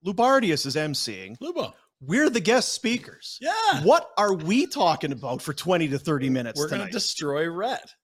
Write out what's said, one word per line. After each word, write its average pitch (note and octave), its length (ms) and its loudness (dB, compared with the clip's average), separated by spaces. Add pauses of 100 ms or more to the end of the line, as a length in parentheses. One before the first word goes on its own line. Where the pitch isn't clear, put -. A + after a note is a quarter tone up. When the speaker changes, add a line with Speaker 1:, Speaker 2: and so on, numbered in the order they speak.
Speaker 1:
Lubardius G#3+ 600 2
is C3+ 100 -4
M D3+ 180 -2
C G2 300 -6
ing. G2+ 180 -14
Speaker 2:
Lubo. E4+ 300 -6 (280)
Speaker 1:
We're A3 300 2
the A#3 100 0
guest A3 320 2
speakers. - 680 -6
Speaker 2:
Yeah. F#4 440 0
Speaker 1:
What A3+ 340 6
are G3+ 160 4
we F#3+ 320 2
talking E3 460 0
about B2+ 280 -6
for D#3 120 -6
twenty E3+ 360 0
to C#3 100 -2
thirty C#3 300 -2
minutes B2 300 -2
Speaker 2:
We're D3 100 -2
gonna D3+ 160 -4
Speaker 1:
tonight? F#3 80 -10
Speaker 2:
destroy D#3 560 -4
Rhett. F#3+ 560 -6